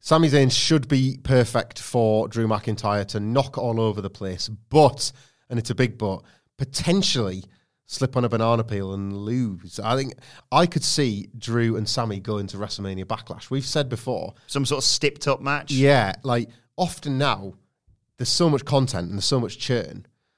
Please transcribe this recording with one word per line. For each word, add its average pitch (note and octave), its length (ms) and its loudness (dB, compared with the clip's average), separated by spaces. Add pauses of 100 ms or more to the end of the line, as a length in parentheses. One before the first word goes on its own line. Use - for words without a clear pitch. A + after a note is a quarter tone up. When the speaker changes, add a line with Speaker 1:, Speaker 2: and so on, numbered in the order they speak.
Speaker 1:
Sami D#3+ 280 4
Zayn C3+ 220 6
should C#3+ 360 2
be C3 360 2
perfect B2 560 2
for A2 480 0
Drew A2+ 200 -2
McIntyre G#2 640 -2
to A2 100 -4
knock B2+ 380 -2
all A2+ 220 -2
over G#2+ 220 0
the F#2+ 80 -6
place, F#2 400 -8 (200)
but, D3 420 6 (380)
and B2 80 -4
it's A2+ 120 -4
a A2+ 60 -2
big A2 220 0
but, G2 240 -4 (360)
potentially C3 880 0 (440)
slip C3 300 -2
on B2 80 2
a A2+ 40 2
banana A2+ 340 2
peel G2 300 -4
and G2 220 -6
lose. G#2 640 -4
I A2 160 0
think C3+ 180 -4 (380)
I D#3 140 6
could E3+ 180 -2
see A2+ 540 -2
Drew A#2 400 0
and G#2+ 100 -4
Sami A2 320 -2
going G2+ 280 -4
to F#2+ 100 -12
WrestleMania G2 480 -6
Backlash. - 440 -10
We've C3+ 160 -2
said C#3+ 240 -2
before. A2 440 -6 (140)
Speaker 2:
Some C#3 180 -2
sort C3+ 140 0
of - 40 -4
stipped - 440 0
up C3+ 140 2
match? C#3 300 -4
Speaker 1:
Yeah, C3 420 6 (100)
like, A#2+ 260 -2 (280)
often D3+ 400 -4
now, G2+ 360 -2 (640)
there's B2 120 -4
so E3+ 200 4
much C#3+ 160 2
content C3 440 0
and G2 80 -6
there's F#2+ 80 -4
so C3+ 140 2
much A2 200 -6
churn. A2 460 -4 (320)